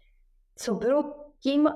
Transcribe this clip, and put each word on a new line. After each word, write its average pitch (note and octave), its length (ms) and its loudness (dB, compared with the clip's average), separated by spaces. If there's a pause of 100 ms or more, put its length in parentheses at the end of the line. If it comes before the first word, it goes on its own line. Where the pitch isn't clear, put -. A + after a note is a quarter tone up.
(560)
Co A3 200 -4
bylo C4 280 2 (400)
tím D4 320 4